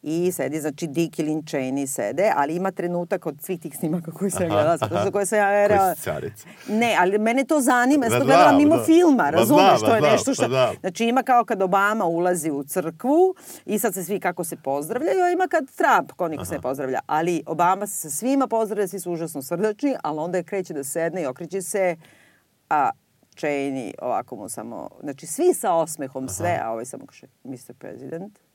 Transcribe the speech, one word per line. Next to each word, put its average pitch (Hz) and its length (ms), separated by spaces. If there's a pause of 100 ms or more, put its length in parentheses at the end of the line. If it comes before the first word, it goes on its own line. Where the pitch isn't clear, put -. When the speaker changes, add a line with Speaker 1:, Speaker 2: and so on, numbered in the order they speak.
Speaker 1:
I 170 260
sedi, 147 280
znači, 151 280
Dick 156 320
i 160 40
Lynn 156 200
Cheney 139 440
sede, 135 480
ali 143 200
ima 185 160
trenutak 175 540
od 160 160
svih 180 180
tih 151 160
snimaka 170 360
koje 190 200
sam - 100
ja 170 60
Speaker 2:
Aha, 104 80
Speaker 1:
gledala, 156 220
zato - 180
Speaker 2:
aha. 208 80
Speaker 1:
što 202 80
koje 202 140
sam 214 140
ja 202 80
Speaker 2:
Koji 202 180
Speaker 1:
era- 196 300
Speaker 2:
si - 60
carica. - 460 (220)
Speaker 1:
Ne, 220 300
ali 190 180
mene 233 260
to 302 180
zanima, 247 440
ja 226 40
sam 220 40
Speaker 2:
Ma - 60
Speaker 1:
to 277 60
gledala 302 240
Speaker 2:
znam, 277 80
Speaker 1:
mimo 294 200
Speaker 2:
da. - 60
Speaker 1:
filma, 320 320
Speaker 2:
Ma 160 140
Speaker 1:
razumeš, 233 400
Speaker 2:
znam, - 120
Speaker 1:
to - 140
je 214 60
Speaker 2:
ma - 60
Speaker 1:
nešto - 160
Speaker 2:
znam, 277 120
Speaker 1:
što, - 80
Speaker 2:
ma 233 60
znam. 131 280
Speaker 1:
znači, 190 280
ima 247 180
kao 240 220
kad 196 160
Obama 196 440
ulazi 170 460
u 139 120
crkvu 240 720 (300)
i 208 140
sad 208 140
se 190 100
svi 190 160
kako 180 240
se 165 140
pozdravljaju, 220 640
a 349 80
ima 359 180
kad 320 200
Trump, 277 440
ko - 160
niko - 180
se - 60
ne 139 60
Speaker 2:
Aha. 131 60
Speaker 1:
pozdravlja. 131 440
Ali 160 380
Obama 185 420
se - 80
sa - 160
svima 262 360
pozdravlja, 208 400
svi 190 120
su 180 120
užasno 160 300
srdačni, 214 600
ali 151 180
onda 175 240
kreće 185 300
da 139 100
sedne 165 380
i 147 60
okreće 175 340
se, 180 340 (720)
a 147 200 (440)
Cheney 139 680
ovako 120 360
mu 98 140
samo, 110 400 (120)
znači, 139 260
svi 349 260
sa 190 200
osmehom, 156 500
Speaker 2:
Aha. 131 100
Speaker 1:
sve, 170 260
a 113 120
ovaj 113 140
samo - 200
kaže, - 220 (160)
„Mister 127 320
President” 165 640 (160)